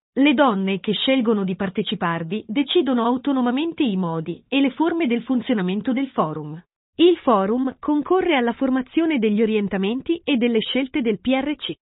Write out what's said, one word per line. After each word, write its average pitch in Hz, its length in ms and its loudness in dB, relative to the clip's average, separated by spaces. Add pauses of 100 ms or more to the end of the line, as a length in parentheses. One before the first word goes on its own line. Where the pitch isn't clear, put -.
(160)
Le 277 180 4
donne 196 440 2
che 208 140 -2
scelgono 233 500 2
di 190 140 -2
parteciparvi 185 880 -4
decidono 262 580 0
autonomamente 262 760 0
i 220 140 0
modi 165 520 -4
e 269 120 0
le 277 100 4
forme 330 380 0
del 233 140 0
funzionamento 214 720 -2
del 269 180 -2
forum. 156 520 -6 (340)
Il 339 200 6
forum 247 640 0
concorre 339 560 0
alla 240 160 0
formazione 269 680 0
degli 214 240 2
orientamenti 214 800 0
e 285 140 0
delle 233 240 2
scelte 262 420 -2
del 220 180 -2
P - 60 -8
R 269 300 0
C. - 260 -10